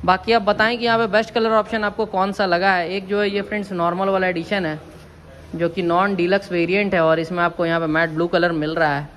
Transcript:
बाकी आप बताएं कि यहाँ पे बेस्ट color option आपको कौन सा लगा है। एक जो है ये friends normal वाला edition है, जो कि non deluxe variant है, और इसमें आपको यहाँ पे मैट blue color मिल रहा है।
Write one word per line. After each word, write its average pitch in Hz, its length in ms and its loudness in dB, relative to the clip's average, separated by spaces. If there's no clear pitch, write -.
बाकी 190 280 2
आप 226 80 4
बताएं 214 360 2
कि 233 80 -4
यहाँ 226 140 2
पे 226 80 0
बेस्ट 214 260 0
color 226 200 2
option 214 300 0
आपको 208 240 -2
कौन 196 240 -2
सा 196 140 -2
लगा 185 280 2
है। 175 180 0
एक 190 160 -6
जो 202 140 0
है 202 80 0
ये 202 120 -4
friends 202 320 -6
normal 175 360 0
वाला 185 180 0
edition 175 380 -2
है, 151 140 -4
जो 170 140 0
कि 185 140 -4
non 185 320 2
deluxe 180 360 0
variant 185 420 0
है, 175 80 2
और 160 180 4
इसमें 170 240 -2
आपको 170 220 0
यहाँ 165 140 0
पे 165 80 -2
मैट 160 220 2
blue 165 180 -2
color 175 260 2
मिल 156 220 -4
रहा 151 200 2
है। 147 220 -6